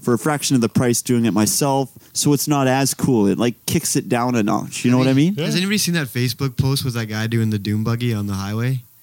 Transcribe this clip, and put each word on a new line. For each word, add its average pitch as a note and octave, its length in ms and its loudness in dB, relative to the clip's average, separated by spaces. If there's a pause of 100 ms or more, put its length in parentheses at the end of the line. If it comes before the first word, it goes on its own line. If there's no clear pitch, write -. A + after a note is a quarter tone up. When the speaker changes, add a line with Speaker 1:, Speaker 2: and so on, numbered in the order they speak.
Speaker 1:
for B2 140 2
a - 20 -2
fraction C#3+ 380 0
of B2 60 4
the A2+ 80 2
price A#2+ 340 0
doing A#2+ 220 2
it A2 60 2
myself, C3+ 600 0 (220)
so D3 200 2
it's - 140 0
not C#3+ 200 2
as C3+ 280 2
cool. A2 320 2
It, F#2+ 100 2
like, A2+ 300 -2
kicks - 280 -2
it - 140 -2
down B2 260 0
a A2+ 60 2
notch. - 420 -4
You B2 80 2
know B2 60 4
what B2+ 100 4
I C3 60 4
mean? D#3+ 220 4
Speaker 2:
Yeah. E3+ 100 -4
Speaker 3:
Has D3+ 100 -2
anybody G3 220 0
seen F3 160 -2
that D#3 140 -2
Facebook B2 500 -4
post C3+ 260 0
with B2 120 -4
that A2+ 100 -4
guy G#2+ 220 -4
doing A2+ 240 0
the G#2+ 80 -2
dune G#2+ 240 -2
buggy A#2 320 -2
on G2+ 120 -4
the G2+ 60 -4
highway? A2 480 -4 (220)